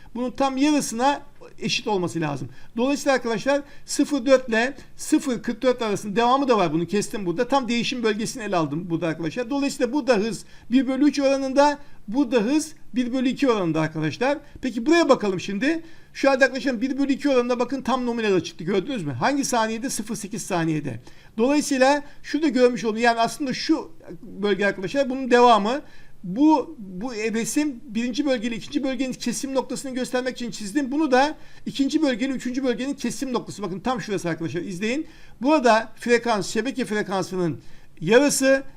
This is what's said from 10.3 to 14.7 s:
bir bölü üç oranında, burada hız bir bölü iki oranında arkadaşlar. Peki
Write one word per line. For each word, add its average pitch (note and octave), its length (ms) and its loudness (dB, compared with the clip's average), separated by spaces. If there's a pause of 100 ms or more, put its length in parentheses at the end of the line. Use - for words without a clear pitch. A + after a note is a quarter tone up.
bir B3 180 4
bölü C4 160 2
üç C#4+ 160 2
oranında, C#4 580 4 (300)
burada B3 280 0
hız C4+ 360 0 (220)
bir A#3+ 180 -2
bölü C4 160 0
iki C4 220 2
oranında E3+ 300 2
arkadaşlar. D#3 580 -2 (240)
Peki A#3+ 240 -4